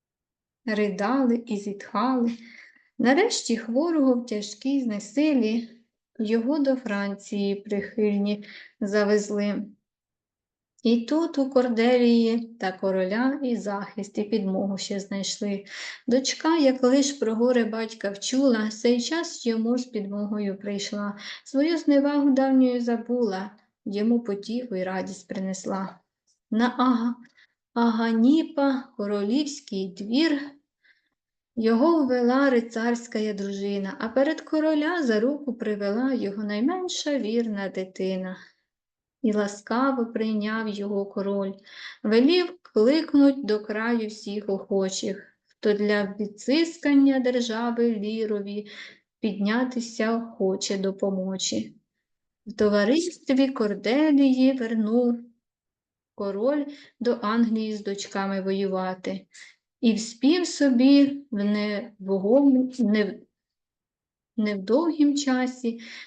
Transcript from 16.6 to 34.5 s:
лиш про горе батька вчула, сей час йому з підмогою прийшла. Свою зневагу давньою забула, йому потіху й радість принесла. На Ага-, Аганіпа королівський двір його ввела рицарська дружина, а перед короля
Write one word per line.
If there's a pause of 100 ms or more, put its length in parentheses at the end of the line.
лиш
про
горе
батька
вчула,
сей
час
йому
з
підмогою
прийшла. (260)
Свою
зневагу
давньою
забула, (340)
йому
потіху
й
радість
принесла. (520)
На
Ага-, (580)
Аганіпа (140)
королівський
двір (1120)
його
ввела
рицарська
дружина,
а
перед
короля